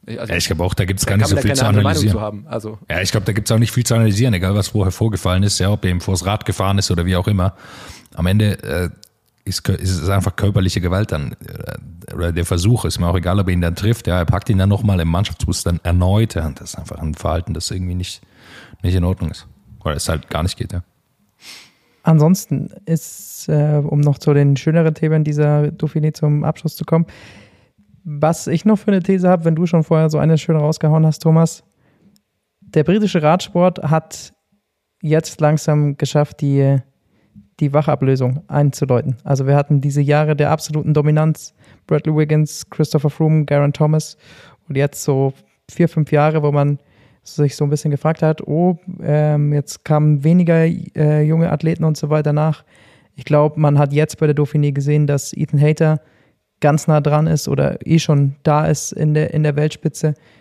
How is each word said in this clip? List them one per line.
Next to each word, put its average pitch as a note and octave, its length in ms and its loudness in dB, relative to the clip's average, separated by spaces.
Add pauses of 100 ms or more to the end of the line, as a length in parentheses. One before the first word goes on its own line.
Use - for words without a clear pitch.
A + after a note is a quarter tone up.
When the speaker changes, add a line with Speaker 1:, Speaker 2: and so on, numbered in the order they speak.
Speaker 1:
Ich, A2+ 140 -12
also A2+ 140 -8
Speaker 2:
Ja, F2 40 -2
ich F2 100 -2
glaub E2+ 120 -4
auch, F2+ 140 -2
da G2+ 100 0
gibt's F#2+ 220 -2
Speaker 1:
da G2 60 -2
Speaker 2:
gar G2 60 2
nicht G#2 60 4
Speaker 1:
kann - 60 0
Speaker 2:
so F#2+ 60 2
Speaker 1:
man - 80 0
Speaker 2:
viel G2+ 60 2
Speaker 1:
ja - 60 0
Speaker 2:
zu C3 60 0
Speaker 1:
keine A2 160 2
andere G#2 80 4
Speaker 2:
analysieren. C#3+ 320 2
Speaker 1:
Meinung G#2 240 -8
zu - 20 -20
haben. - 40 -20
Also G#2+ 320 -10 (100)
Speaker 2:
Ja, E2 100 -4
ich G2 120 -2
glaub, G#2 120 0
da A2 80 -2
gibt's G#2 200 -4
auch A2+ 80 4
nicht A#2 120 2
viel B2 140 -2
zu - 80 0
analysieren, A2+ 400 2
egal F#2 200 0
was G2+ 160 -2
vorher F#2 220 0
vorgefallen F#2+ 520 0
ist, G#2 160 0
ja, F#2+ 120 0
ob G#2 140 -2
er F#2 60 0
ihm F2+ 100 -2
vors F#2 240 -4
Rad G#2 200 -4
gefahren G2 320 -2
ist F#2+ 140 -2
oder E2+ 140 0
wie F#2 100 0
auch F2+ 120 -2
immer. F#2+ 280 0 (580)
Am E2+ 120 -4
Ende, G#2 380 0
äh, E2 260 -4 (560)
ist - 180 -8
kö-, F#2+ 100 0
ist F#2 280 -2
es F2 80 -2
einfach G2 260 0
körperliche F#2+ 460 0
Gewalt F#2 300 -2
dann, D2 240 -6 (120)
äh, - 640 -16
oder E2+ 180 -4
der E2+ 140 -2
Versuch, F#2+ 400 0
ist - 140 -4
mir F2 80 0
auch F2+ 80 2
egal, F2+ 240 0
ob F#2 80 0
er F2+ 60 0
ihn F2 80 0
dann E2+ 140 -2
trifft, A2 320 -2
ja, F2 100 0
er E2+ 80 0
packt - 240 0
ihn G2+ 80 2
dann F#2+ 120 2
nochmal G2 300 0
im E2 100 0
Mannschaftsbus E2+ 540 -4
dann E2+ 200 -2
erneut, F#2 520 0
ja, D#2+ 120 -4
und C2+ 120 -10
das - 120 -18
ist - 80 -16
einfach E2 200 -14
ein D#2 140 -6
Verhalten, E2 400 -6
das E2+ 180 -8
irgendwie F#2 240 -6
nicht, - 260 -10 (600)
nicht F2+ 140 0
in F2 80 2
Ordnung F2 280 -2
ist. - 160 -18 (360)
Oder D2+ 120 -4
es - 120 -6
halt D#2+ 220 -4
gar D#2 140 -4
nicht F#2 140 -6
geht, - 160 -10
ja. F2+ 100 -6 (1200)
Speaker 3:
Ansonsten D#3+ 640 2 (160)
ist, - 640 -8
äh, D3 340 2
um D3 200 0
noch D3 160 2
zu D3 160 0
den C#3+ 240 4
schöneren D#3+ 360 2
Themen D#3 300 0
dieser D3 440 2
Dauphiné D#3 460 -2
zum D3 300 0
Abschluss D#3 320 -6
zu - 80 -10
kommen, E3 220 2 (1000)
was D3+ 440 -2
ich D#3+ 180 -2
noch G#3+ 120 4
für G3+ 140 -2
eine F#3+ 100 2
These F3+ 280 0
habe, F3 160 2
wenn E3 100 2
du E3+ 100 0
schon E3 200 2
vorher D#3+ 240 2
so D3+ 80 0
eine D#3 200 2
schöne D#3 220 0
rausgehauen D#3 460 2
hast, D#3 140 0
Thomas, D#3+ 440 2 (960)
der - 240 0
britische F#3+ 380 2
Radsport F3 640 2
hat - 500 -4 (680)
jetzt D#3 380 0
langsam D3+ 560 2
geschafft, - 460 -2
die, C#3 380 2 (840)
die C#3+ 100 0
Wachablösung C3+ 800 0
einzuläuten. C3+ 720 0
Also C3+ 240 -2
wir C#3 80 4
hatten C#3+ 240 2
diese C#3+ 220 0
Jahre D3+ 340 2
der D3 160 0
absoluten D3+ 420 -2
Dominanz, D3+ 600 0 (340)
Bradley D#3 260 0
Wiggins, D3+ 560 0
Christopher D3+ 400 0
Froome, D#3 360 2
Geraint C#3+ 320 0
Thomas D#3 400 0 (500)
und C#3+ 80 -8
jetzt C#3+ 280 -2
so C3+ 300 0 (380)
vier, E3+ 160 2
fünf D#3 240 -2
Jahre, D3+ 320 2
wo D3 80 0
man C#3+ 280 0 (460)
sich D3 300 -2
so - 80 -4
ein C#3+ 60 0
bisschen D3+ 220 -2
gefragt D#3 300 -2
hat, D#3 200 0
oh, E3+ 360 0 (240)
ähm, D3+ 520 2
jetzt - 320 -6
kamen D3+ 400 2
weniger, E3 400 4
äh, D3+ 560 0
junge D#3+ 320 2
Athleten E3 320 -2
und D#3 100 2
so D3 140 -6
weiter D3+ 240 0
nach. D3+ 320 0 (500)
Ich - 80 -20
glaub, D3+ 320 2
man D3 240 4
hat C#3+ 140 2
jetzt D3+ 240 0
bei D#3 100 2
der D3 80 2
Dauphiné D3 380 0
gesehen, D3 340 0
dass C#3+ 240 -2
Ethan - 260 -2
Hayter D#3 440 2 (580)
ganz D#3 280 2
nah D3+ 140 4
dran D3+ 260 2
ist D#3 200 -2
oder C#3 380 -2
eh D#3+ 140 2
schon C#3+ 440 2
da D3+ 220 2
ist D#3 260 -2
in D3+ 220 -2
der, D3+ 200 -2
in D3+ 100 0
der D3 120 0
Weltspitze. D3+ 600 -2 (260)